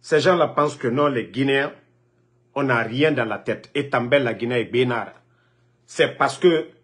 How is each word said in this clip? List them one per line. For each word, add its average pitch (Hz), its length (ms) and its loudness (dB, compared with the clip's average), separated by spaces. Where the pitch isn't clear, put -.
Ces 156 180 0
gens-là 160 300 2
pensent 147 260 0
que 127 140 -4
non, 147 180 0
les 123 200 -2
Guinéens, 135 460 0
on 139 100 -2
n'a 127 160 2
rien 131 340 0
dans 127 100 -2
la 107 160 -6
tête. - 340 -8
Et 139 160 -4
Tambel, 120 340 0
la 113 100 -2
Guinée, 120 260 -2
et 107 60 -2
Bénard. 120 480 -2
C'est - 320 0
parce 135 200 -2
que 165 320 2